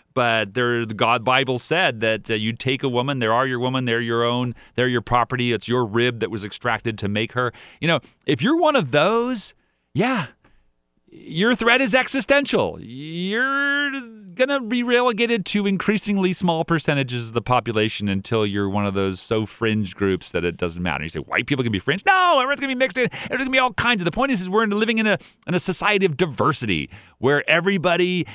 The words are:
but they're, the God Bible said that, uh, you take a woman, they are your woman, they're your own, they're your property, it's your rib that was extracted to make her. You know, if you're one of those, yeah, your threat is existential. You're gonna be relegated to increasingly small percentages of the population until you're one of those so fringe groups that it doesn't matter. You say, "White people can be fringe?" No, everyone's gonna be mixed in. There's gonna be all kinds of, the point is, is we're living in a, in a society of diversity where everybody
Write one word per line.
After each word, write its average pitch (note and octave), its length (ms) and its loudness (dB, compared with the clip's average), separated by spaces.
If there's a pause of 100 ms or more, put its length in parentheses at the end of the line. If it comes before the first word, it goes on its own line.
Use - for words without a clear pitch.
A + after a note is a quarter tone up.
(160)
but A2+ 400 0
they're, A#2+ 320 0
the A2 80 -6
God A#2 280 2
Bible B2+ 360 2
said D#3 420 0
that, A2 300 0
uh, - 20 2
you A2 180 -2
take C3 300 -4
a C#3 80 -2
woman, B2+ 300 -2
they A#2 80 2
are A#2 180 4
your B2+ 140 -2
woman, B2+ 260 0
they're A#2 160 0
your A#2 220 0
own, B2 320 0 (200)
they're B2 120 2
your A#2+ 140 0
property, A#2+ 520 0
it's G#2 140 -4
your A#2+ 180 2
rib A#2 340 0
that G#2 120 -2
was G2+ 120 -8
extracted A2 540 -4
to G2+ 100 -6
make G#2+ 260 -2
her. B2 200 -2 (260)
You D3+ 80 -2
know, D#3+ 120 2 (260)
if C#3+ 160 0
you're C#4 160 2
one D4+ 180 4
of F3 140 2
those, A3 640 0 (400)
yeah, G#3 340 0 (840)
your G3+ 420 0
threat A#3 280 4
is A#3 120 2
existential. B3 840 0
You're A3+ 1120 -2 (460)
gonna C4+ 260 0
be A#3+ 220 -2
relegated A#3+ 640 2
to G#3 220 0
increasingly G3 640 0
small E3 320 0
percentages C3+ 640 0
of A2 40 -14
the A#2 80 0
population A2 640 0
until G2+ 380 0
you're G2+ 240 0
one G2+ 160 0
of G2 80 -2
those G2 260 0
so A2 260 -2
fringe G#2+ 500 -2
groups F#2+ 360 0
that F2 140 -2
it E2+ 100 0
doesn't F2 260 -4
matter. D2+ 220 -2
You D#2+ 60 -6
say, D#2+ 100 -8
"White G2+ 280 -2
people C3 160 0
can A#2 100 0
be F#2+ 60 0
fringe?" D3+ 260 -2
No, F#4 300 4
everyone's C4+ 260 0
gonna C4+ 100 -4
be B3+ 60 -2
mixed C4 200 -2
in. A#3+ 120 0 (180)
There's B3 120 -4
gonna C4 100 -2
be C4 100 2
all B3+ 140 0
kinds A#3 260 0
of, F3+ 60 -4
the E3 60 2
point C4+ 200 0
is, G#3+ 80 0
is F#3 100 -6
we're A3 180 2
living G#3+ 320 0
in A3 80 0
a, G3 100 2 (300)
in F3 80 -2
a F3+ 40 2
society G3 460 0
of D#3 100 -2
diversity A2 760 -2 (280)
where C#3 320 2
everybody F3 840 2